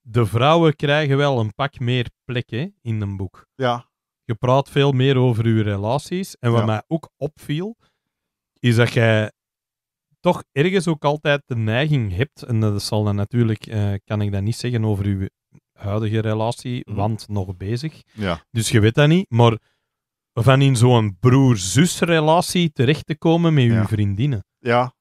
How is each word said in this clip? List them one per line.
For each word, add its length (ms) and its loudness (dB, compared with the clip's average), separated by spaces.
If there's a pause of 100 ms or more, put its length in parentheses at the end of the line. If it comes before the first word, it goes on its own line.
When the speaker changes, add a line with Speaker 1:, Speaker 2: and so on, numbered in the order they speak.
Speaker 1:
de 240 0
vrouwen 500 2
krijgen 420 0
wel 220 0
een 140 -4
pak 260 -8
meer 300 -2 (160)
plek, 240 -8
hè, 180 -6 (140)
in 200 -6
een 160 -6
boek. 380 -12
Speaker 2:
Ja. 340 -4 (380)
Speaker 1:
Je 80 -4
praat 340 0
veel 220 2
meer 260 2
over 280 2
uw 180 2
relaties. 760 -4
En 140 -2
wat 80 2
Speaker 2:
Ja. 60 0
Speaker 1:
mij 220 -2
ook 300 -6
opviel, 600 -8 (800)
is 160 2
dat 180 2
jij 380 2 (880)
toch 320 -2
ergens 360 0
ook 160 -4
altijd 420 -2
de 100 -8
neiging 600 -2
hebt, 280 -6
en 160 -2
dat 240 0
zal 200 -2
dan 120 0
natuurlijk, 500 -2
eh, 280 -4 (100)
kan 180 -4
ik 100 -2
dat 100 -4
niet 140 -4
zeggen 300 -4
over 200 -2
uw 220 -2 (460)
huidige 460 -4
relatie, 680 -4
Speaker 2:
Mhm. 120 -12
Speaker 1:
want 300 -4
nog 300 -6
bezig. 440 -8 (120)
Speaker 2:
Ja. 380 -4
Speaker 1:
Dus 180 -4
je 100 4
weet 160 4
dat 120 4
niet, 220 2
maar 300 4 (720)
van 280 4
in 140 4
zo'n 440 4
broer-zusrelatie 1500 2
terecht 340 0
te 120 -8
komen 360 2
met 100 4
uw 100 4
Speaker 2:
Ja. 140 2
Speaker 1:
vriendinnen. 580 -2 (120)
Speaker 2:
Ja. 440 0